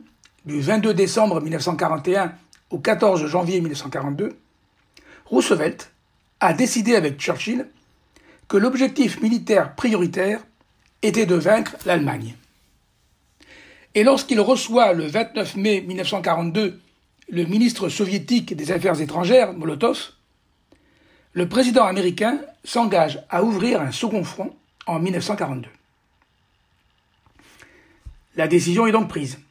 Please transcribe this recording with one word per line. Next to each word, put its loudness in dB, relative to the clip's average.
du -6
vingt-deux 2
décembre 2
mille -4
neuf -6
cent -2
quarante -2
et 2
un -2
au -8
quatorze 2
janvier 0
mille -2
neuf -8
cent -10
quarante-deux, -6
Roosevelt 0
a 4
décidé 2
avec 0
Churchill -6
que 0
l'objectif 2
militaire 2
prioritaire 0
était 2
de 2
vaincre 2
l'Allemagne. -2
Et 4
lorsqu'il 4
reçoit 4
le -2
vingt-neuf -4
mai 0
mille -8
neuf -6
cent -4
quarante-deux -2
le -2
ministre 0
soviétique -2
des -4
Affaires 0
étrangères, 2
Molotov, -4
le -2
président 4
américain 0
s'engage 0
à 0
ouvrir 0
un -4
second -4
front -10
en -4
mille -2
neuf -4
cent -4
quarante-deux. -8
La 0
décision 2
est 2
donc 2
prise. -8